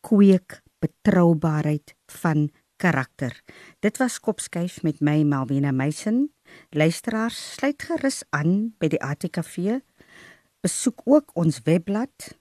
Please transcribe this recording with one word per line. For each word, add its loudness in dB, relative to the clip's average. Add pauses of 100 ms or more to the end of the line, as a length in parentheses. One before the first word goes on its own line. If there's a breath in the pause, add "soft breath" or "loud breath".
kweek 4 (160)
betroubaarheid 0 (120)
van -2 (260)
karakter. -4 (380 loud breath)
Dit -2
was -2
Kopskuif -6
met -2
my, 2
Malvina 0
Meisen. -2 (380 loud breath)
Luisteraars, -2
sluit -4
gerus -4
aan -2
by -2
die -2
A -6
T -8
K -6
V. -6 (840 loud breath)
Besoek -2
ook 4
ons 0
webblad -4